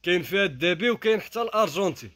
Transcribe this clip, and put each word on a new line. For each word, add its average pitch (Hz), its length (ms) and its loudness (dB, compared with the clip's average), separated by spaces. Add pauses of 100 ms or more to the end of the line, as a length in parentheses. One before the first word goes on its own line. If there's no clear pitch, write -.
كاين 175 180 2
فيها 196 240 0
الدابي 170 440 0
وكاين 220 320 0
حتى - 200 -8
الارجنتي. 185 760 0